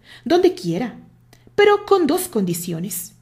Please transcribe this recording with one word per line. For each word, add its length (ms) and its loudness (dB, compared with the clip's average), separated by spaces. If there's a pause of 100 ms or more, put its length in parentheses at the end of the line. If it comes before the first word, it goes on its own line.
(240)
donde 300 2
quiera, 420 -6 (640)
pero 260 4
con 220 2
dos 220 -2
condiciones. 920 -6